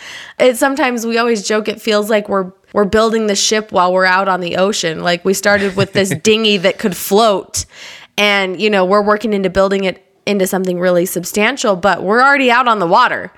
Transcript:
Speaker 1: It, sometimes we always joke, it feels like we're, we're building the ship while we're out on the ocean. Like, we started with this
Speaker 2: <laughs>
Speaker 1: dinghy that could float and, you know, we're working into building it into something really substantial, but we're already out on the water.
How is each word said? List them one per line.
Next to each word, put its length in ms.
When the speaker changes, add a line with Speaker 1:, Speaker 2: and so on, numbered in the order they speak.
Speaker 1:
It, 180
sometimes 480
we 120
always 300
joke, 200
it 140
feels 300
like 180
we're, 220
we're 120
building 400
the 100
ship 360
while 200
we're 140
out 220
on 140
the 160
ocean. 440
Like, 240
we 80
started 420
with 180
this 160
Speaker 2:
<laughs> 140
Speaker 1:
dinghy 340
that 200
could 180
float 680
and, 440
you 80
know, 160
we're 160
working 320
into 160
building 360
it 160
into 220
something 320
really 260
substantial, 720
but 260
we're 200
already 280
out 180
on 120
the 80
water. 500